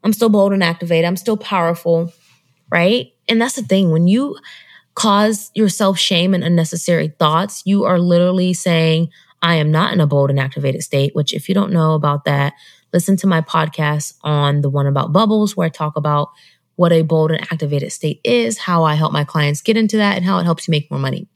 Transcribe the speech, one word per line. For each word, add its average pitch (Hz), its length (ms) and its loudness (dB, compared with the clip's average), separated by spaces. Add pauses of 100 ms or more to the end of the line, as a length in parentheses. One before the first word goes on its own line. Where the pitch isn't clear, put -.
I'm 214 100 0
still 226 160 0
bold 202 240 4
and 196 100 0
activated. 170 440 0
I'm 180 100 -2
still 214 220 -2
powerful," 170 720 -2 (580)
right? 202 420 0 (140)
And 226 140 2
that's 247 160 -2
the 262 60 -6
thing. 190 280 2
When 165 160 2
you 247 300 0 (580)
cause 214 600 0
yourself 196 440 0
shame 185 360 2
and 175 100 0
unnecessary 165 640 0 (100)
thoughts, 160 460 0
you 202 200 0
are 180 140 2
literally 180 540 2
saying, 160 560 0 (320)
"I 170 140 2
am 151 160 2
not 156 240 0
in 180 60 2
a 151 60 4
bold 139 220 2
and 139 100 0
activated 135 440 -4
state," 139 320 -2
which 147 180 -2
if - 160 -8
you 190 60 0
don't 196 180 0
know 160 220 2
about 147 320 -2
that, 143 260 0 (400)
listen 190 240 2
to 180 100 -2
my 175 140 2
podcast 151 800 -2
on 147 400 0
the 143 80 0
one 139 180 0
about 139 240 -2
bubbles, 208 460 2
where 180 100 0
I 160 40 -2
talk 151 260 -6
about 147 320 -2 (480)
what 175 160 4
a 165 80 4
bold 156 300 2
and 160 100 -2
activated 147 520 -6
state - 320 -6
is, 226 340 0
how 170 260 0
I 151 100 2
help 156 180 0
my 147 120 0
clients 147 380 -2
get 220 160 0
into 220 180 0
that, 208 220 0
and 180 80 -2
how 190 120 0
it 175 60 0
helps 170 240 -2
you 165 40 0
make 147 180 -2
more 139 100 -6
money. 135 360 -6